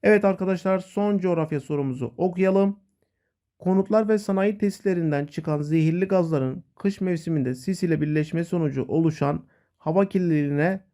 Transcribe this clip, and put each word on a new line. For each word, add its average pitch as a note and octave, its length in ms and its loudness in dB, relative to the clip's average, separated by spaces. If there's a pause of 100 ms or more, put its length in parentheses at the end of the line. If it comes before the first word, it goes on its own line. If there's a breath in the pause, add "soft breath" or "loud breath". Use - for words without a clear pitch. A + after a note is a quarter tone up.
Evet G#3 180 6
arkadaşlar, F#3+ 540 0
son G3+ 380 -2
coğrafya E3 420 0
sorumuzu C3+ 580 -4
okuyalım. F#3+ 600 2 (800)
Konutlar G3 500 2
ve G#3+ 80 2
sanayi G3+ 400 0
tesislerinden E3+ 680 0
çıkan D3+ 360 -4
zehirli D#3+ 440 2
gazların D#3+ 580 0 (120)
kış G3+ 260 -4
mevsiminde D#3+ 540 -2
sis F3+ 280 -4
ile D#3+ 180 0
birleşme D3+ 420 -2
sonucu D#3 440 -2
oluşan D#3 580 0 (320 soft breath)
hava F#3+ 320 0
kirliliğine D#3+ 760 0 (100)